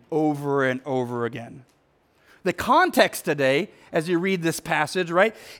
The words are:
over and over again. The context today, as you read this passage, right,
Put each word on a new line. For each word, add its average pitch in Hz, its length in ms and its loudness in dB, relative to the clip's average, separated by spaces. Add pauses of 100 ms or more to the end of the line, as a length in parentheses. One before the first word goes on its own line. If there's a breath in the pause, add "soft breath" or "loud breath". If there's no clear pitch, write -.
(100)
over 143 540 0
and 127 220 0
over 123 400 -2
again. 117 380 -12 (800 soft breath)
The 180 80 0
context 226 720 2
today, 147 460 0 (220 soft breath)
as 165 160 -2
you 175 100 0
read 185 240 0
this 165 180 -2
passage, 165 500 -2
right, 185 240 2 (260 loud breath)